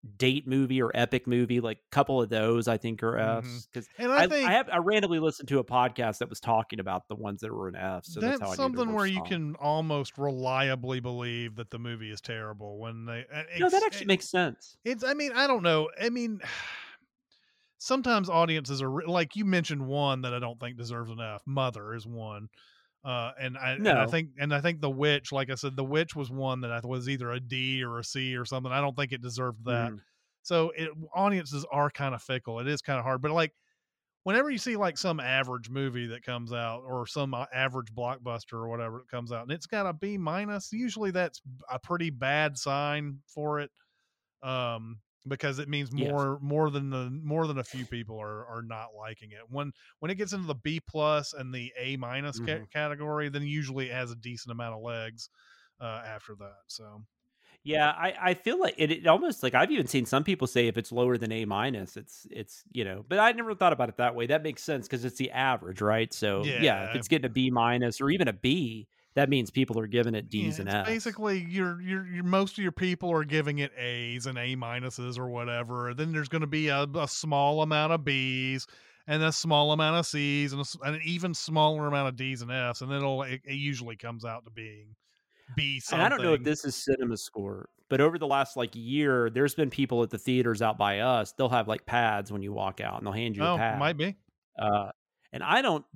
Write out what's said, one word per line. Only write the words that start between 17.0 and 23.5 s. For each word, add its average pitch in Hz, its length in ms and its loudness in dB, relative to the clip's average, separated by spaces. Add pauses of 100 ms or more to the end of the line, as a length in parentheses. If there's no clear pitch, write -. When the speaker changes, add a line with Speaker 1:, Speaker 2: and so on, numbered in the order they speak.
Speaker 2:
sometimes 240 520 2
audiences 156 520 4
are 131 80 0
re-, 156 160 -2
like, 170 300 2
you 208 80 0
mentioned 160 420 2
one 139 360 2
that 123 120 -2
I 123 40 -2
don't 117 220 -6
think 123 160 -8
deserves 117 340 -6
an 113 100 -10
F. 107 260 -8
Mother 120 480 -2
is 110 120 -10
one. 110 420 -10 (560)
Uh, 123 360 -4
and 131 180 -6